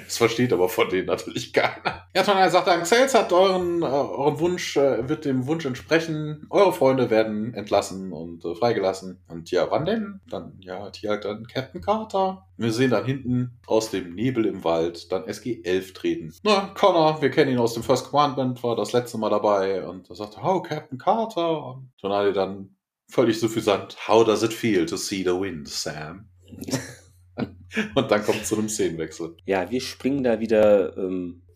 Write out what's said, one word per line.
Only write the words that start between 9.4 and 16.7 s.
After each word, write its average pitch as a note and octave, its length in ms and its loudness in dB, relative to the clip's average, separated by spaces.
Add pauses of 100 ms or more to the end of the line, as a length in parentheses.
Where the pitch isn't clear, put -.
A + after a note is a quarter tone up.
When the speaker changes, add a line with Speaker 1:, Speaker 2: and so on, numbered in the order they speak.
Speaker 1:
ja, E2+ 200 2
wann A#2+ 140 0
denn? G3+ 360 -4 (100)
Dann, G2 300 -12
ja, F#2 300 -12
Tiag G#2 320 -4
dann, A2 240 -8
„Captain - 360 -10
Carter.“ G3 640 -2 (100)
Wir A2+ 160 -2
sehen B2+ 200 2
dann G2+ 120 2
hinten B2 600 -4
aus A2 240 0
dem F2+ 240 -6
Nebel A#2 320 0
im F#2+ 160 -4
Wald E2 480 -2
dann F2+ 140 -4
S G2+ 180 -10
G A#2 220 -8
elf F#2 280 -2
treten. D#3 400 -4 (120)
„Na, G3 300 2